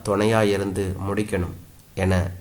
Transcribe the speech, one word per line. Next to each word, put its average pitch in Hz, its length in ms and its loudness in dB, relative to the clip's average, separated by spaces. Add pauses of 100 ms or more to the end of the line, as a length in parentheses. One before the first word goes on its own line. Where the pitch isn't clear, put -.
துணையாயிருந்து 101 920 2 (140)
முடிக்கணும்" 101 460 -2 (400)
என 92 460 0